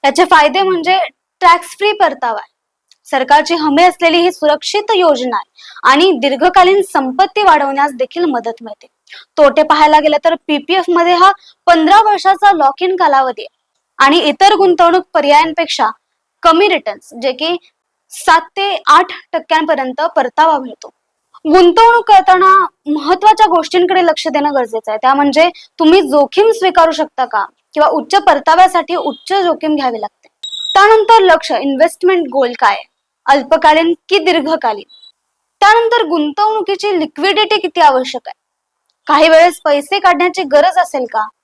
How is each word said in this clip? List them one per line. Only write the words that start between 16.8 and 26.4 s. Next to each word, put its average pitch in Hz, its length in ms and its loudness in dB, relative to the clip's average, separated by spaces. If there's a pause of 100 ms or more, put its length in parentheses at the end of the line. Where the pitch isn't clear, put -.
जे 254 180 -6
की 320 240 -6 (560)
सात 330 440 -2
ते 392 180 -4 (140)
आठ 349 240 2 (200)
टक्क्यांपर्यंत 302 680 -4 (160)
परतावा 302 420 0
मिळतो. 254 300 -14 (560)
गुंतवणूक 370 640 4
करताना 381 480 4 (320)
महत्त्वाच्या 370 600 2
गोष्टींकडे 359 560 0
लक्ष 320 240 -2
देणं 285 260 -2
गरजेचं 226 360 -4
आहे, 214 80 -6
त्या 262 160 2
म्हणजे 285 340 2 (300)
तुम्ही 330 240 4
जोखीम 302 500 0